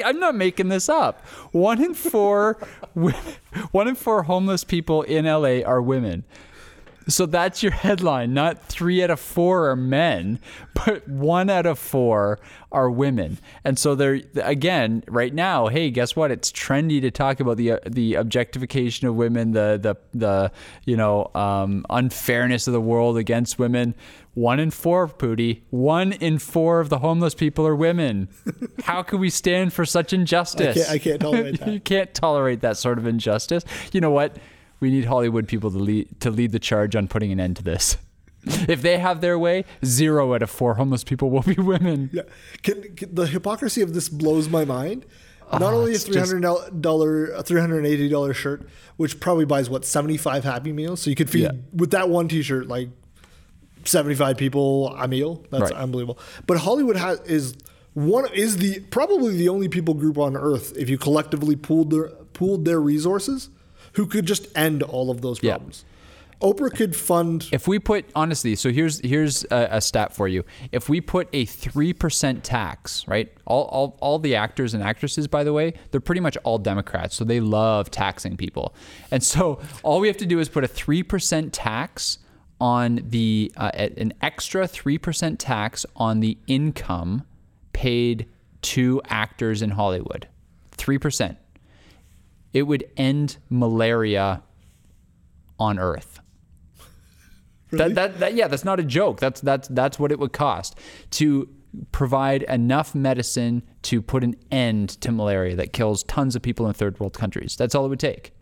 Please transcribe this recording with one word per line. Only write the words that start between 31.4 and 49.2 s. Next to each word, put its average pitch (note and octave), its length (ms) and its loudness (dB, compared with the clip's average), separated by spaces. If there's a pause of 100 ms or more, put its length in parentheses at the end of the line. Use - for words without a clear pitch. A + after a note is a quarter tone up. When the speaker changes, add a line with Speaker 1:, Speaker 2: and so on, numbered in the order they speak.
Speaker 1:
<laughs> - 0 -
Speaker 2:
that. - 80 -4
Speaker 1:
You G#3 120 -2
can't G3 340 0
tolerate C3+ 480 0
that A2+ 160 0
sort A#2+ 180 0
of A#2 100 -2
injustice. A2+ 560 0 (300)
You F#3+ 80 2
know D#3 100 4
what? C#3+ 280 2 (420)
We C3 100 2
need C3 160 2
Hollywood A#2 420 2
people A2 220 -2
to F#2+ 80 -4
lead, G#2 420 0
to A#2+ 100 0
lead A2 220 0
the A2 60 0
charge G#2 360 0
on G#2 140 0
putting G#2 240 -2
an F#2+ 80 0
end F2+ 160 -2
to - 60 -12
this. F2 340 0 (480)
If D#3 380 0
they F3 160 4
have F3 240 0
their F3 160 2
way, F3 260 0 (180)
zero C3+ 520 4
out A2+ 80 2
of G#2+ 80 -4
four A#2+ 240 0
homeless C3 300 0
people C3+ 260 0
will C3 120 2
be F#3+ 120 2
women. E3+ 580 0
Speaker 2:
Yeah. F3 100 -4 (400)
Can, G3+ 320 -4
can, F3 200 -12
the F3 120 0
hypocrisy G#3 540 -2
of E3+ 140 0
this E3 160 -4
blows D#3 380 2
my D#3+ 180 2
mind. C#3 400 -4 (460)
Not - 100 0
Speaker 1:
Oh, G#3+ 160 2
Speaker 2:
only A#3 140 2
a - 20 0
Speaker 1:
it's G#3 100 -2
just G3 80 -4
Speaker 2:
three F#3 300 2
hundred F3 400 -2
dollar, D#3 480 2
a - 120 -8
three E3+ 180 2
hundred D#3+ 260 0
eighty C#3+ 240 2
dollar C#3+ 240 0
shirt, C#3+ 340 -6 (280)
which D3 240 -2